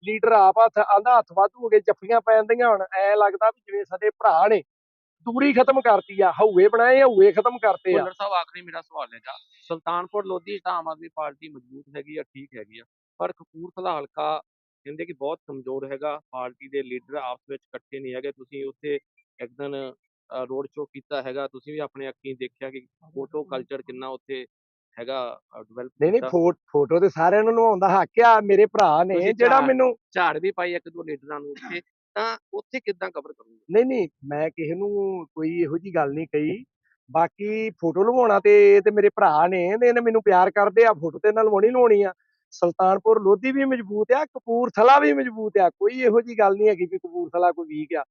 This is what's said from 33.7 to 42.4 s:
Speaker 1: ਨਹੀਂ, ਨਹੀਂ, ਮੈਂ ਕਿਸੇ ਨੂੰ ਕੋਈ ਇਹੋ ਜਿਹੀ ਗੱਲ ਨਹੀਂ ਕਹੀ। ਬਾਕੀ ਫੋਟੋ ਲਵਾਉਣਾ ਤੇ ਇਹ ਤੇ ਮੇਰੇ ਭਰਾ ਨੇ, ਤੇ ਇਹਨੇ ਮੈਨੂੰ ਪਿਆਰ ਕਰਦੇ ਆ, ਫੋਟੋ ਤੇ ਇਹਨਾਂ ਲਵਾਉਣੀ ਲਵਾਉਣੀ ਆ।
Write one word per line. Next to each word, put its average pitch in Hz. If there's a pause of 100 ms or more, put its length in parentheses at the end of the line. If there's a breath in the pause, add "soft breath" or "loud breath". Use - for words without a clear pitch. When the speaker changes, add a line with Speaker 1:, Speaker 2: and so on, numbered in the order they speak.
Speaker 1:
ਨਹੀਂ, 226
ਨਹੀਂ, 240 (160)
ਮੈਂ 147
ਕਿਸੇ 160
ਨੂੰ 196 (100)
ਕੋਈ 160
ਇਹੋ 160
ਜਿਹੀ 175
ਗੱਲ 143
ਨਹੀਂ 156
ਕਹੀ। 160 (480)
ਬਾਕੀ 208
ਫੋਟੋ 170
ਲਵਾਉਣਾ 233
ਤੇ 208
ਇਹ 202
ਤੇ 208
ਮੇਰੇ 208
ਭਰਾ 170
ਨੇ, 185
ਤੇ 247
ਇਹਨੇ 240
ਮੈਨੂੰ 226
ਪਿਆਰ 185
ਕਰਦੇ 208
ਆ, 220
ਫੋਟੋ 156
ਤੇ -
ਇਹਨਾਂ 220
ਲਵਾਉਣੀ 214
ਲਵਾਉਣੀ 233
ਆ। 185 (400)